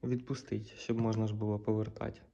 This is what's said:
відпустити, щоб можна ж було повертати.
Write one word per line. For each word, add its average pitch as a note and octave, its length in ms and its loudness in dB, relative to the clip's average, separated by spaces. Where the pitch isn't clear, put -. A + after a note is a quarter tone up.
відпустити, B2 720 -2
щоб A2+ 240 0
можна A2 260 4
ж G#2+ 80 0
було G#2+ 240 0
повертати. G#2+ 640 0